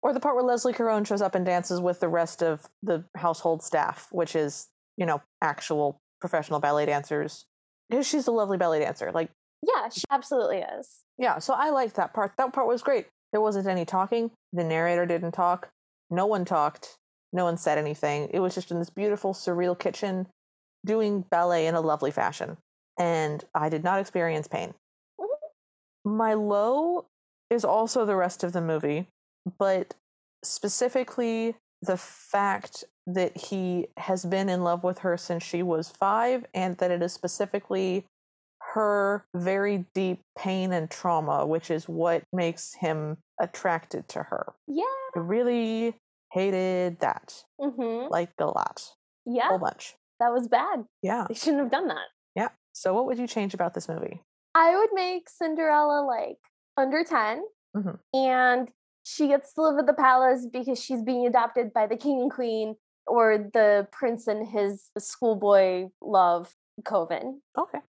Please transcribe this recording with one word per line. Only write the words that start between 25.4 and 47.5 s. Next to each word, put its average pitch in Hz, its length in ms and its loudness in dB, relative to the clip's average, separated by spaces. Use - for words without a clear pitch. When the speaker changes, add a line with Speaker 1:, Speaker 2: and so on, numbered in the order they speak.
Speaker 1:
My 220 200 2
low 226 720 0
is 233 160 2
also 220 400 2
the 202 100 2
rest 185 300 0
of 175 80 -4
the 175 80 0
movie, 156 460 0
but 190 340 0
specifically 233 1120 -2
the 185 160 0
fact - 840 -4
that 180 320 0
he 185 500 -4
has 185 280 -4
been 190 240 0
in 180 140 0
love 175 200 0
with 180 160 -2
her 180 180 0
since 170 260 -6
she 170 200 -4
was 160 260 -2
five, 233 640 0
and 185 240 -2
that 180 140 0
it 175 100 0
is 175 120 -2
specifically 190 920 -4
her 202 480 0
very 190 500 0
deep 185 240 0
pain 190 340 -2
and 160 180 -2
trauma, 151 560 0
which 160 260 -2
is 165 180 -4
what 165 420 0
makes 170 440 -4
him 156 420 -4
attracted - 680 -4
to - 140 -8
her. - 300 -8
Speaker 2:
Yeah. 302 160 -2
Speaker 1:
I 175 40 -2
really 226 760 0
hated 185 680 0
that. - 440 -4